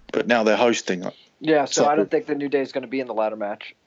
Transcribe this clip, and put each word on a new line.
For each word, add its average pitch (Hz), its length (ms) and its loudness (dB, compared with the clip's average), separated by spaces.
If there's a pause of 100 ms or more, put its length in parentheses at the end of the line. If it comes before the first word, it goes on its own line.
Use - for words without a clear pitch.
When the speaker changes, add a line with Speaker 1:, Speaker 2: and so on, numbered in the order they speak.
(120)
Speaker 1:
but - 160 -2
now 117 160 4
they're 107 120 4
hosting 110 460 0
it. 92 100 -8 (280)
Speaker 2:
Yeah, 151 240 2
so - 180 0
Speaker 1:
So - 60 4
Speaker 2:
I 151 80 2
don't 156 120 2
think 151 180 0
the 151 100 -4
New 143 120 -4
Day 139 120 0
is 131 100 -4
gonna 127 160 -6
be 131 140 -4
in 123 80 -6
the 110 60 -6
ladder 107 200 0
match. 107 400 -8 (120)